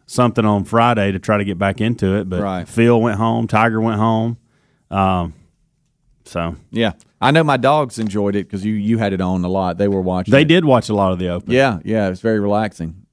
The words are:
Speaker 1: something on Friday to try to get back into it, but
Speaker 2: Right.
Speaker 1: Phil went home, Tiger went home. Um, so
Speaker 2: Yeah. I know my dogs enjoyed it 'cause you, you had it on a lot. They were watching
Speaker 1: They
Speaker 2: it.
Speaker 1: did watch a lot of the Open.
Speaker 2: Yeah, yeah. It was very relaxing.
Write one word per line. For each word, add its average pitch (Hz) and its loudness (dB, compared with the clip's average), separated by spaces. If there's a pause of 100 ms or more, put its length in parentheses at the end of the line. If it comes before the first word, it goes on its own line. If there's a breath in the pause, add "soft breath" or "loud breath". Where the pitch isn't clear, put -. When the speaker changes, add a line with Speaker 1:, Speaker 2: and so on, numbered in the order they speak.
Speaker 1:
something 120 0
on 104 2
Friday 113 2
to 95 -4
try 104 0
to 101 -2
get 98 -4
back 98 -2
into 107 -2
it, 98 -4
but 92 -4
Speaker 2:
Right. 95 -6
Speaker 1:
Phil 117 4
went 113 0
home, 113 -2
Tiger 110 0
went 110 0
home. 113 0 (540)
Um, 92 -2 (920)
so 85 -8 (140)
Speaker 2:
Yeah. 110 -2 (280)
I 127 2
know 160 4
my 147 2
dogs 131 0
enjoyed 101 -2
it 98 -4
'cause 95 -6
you, 110 -2
you 107 0
had 104 0
it 92 -2
on 92 -2
a 90 -2
lot. 92 -2
They 101 2
were 98 0
watching 92 -2
Speaker 1:
They 135 6
Speaker 2:
it. 156 2
Speaker 1:
did 165 4
watch 127 4
a 107 -2
lot 98 2
of 92 -4
the 90 -4
Open. 87 -6
Speaker 2:
Yeah, 123 2
yeah. 107 0
It 95 -2
was 92 -8
very 110 0
relaxing. 101 -2 (180)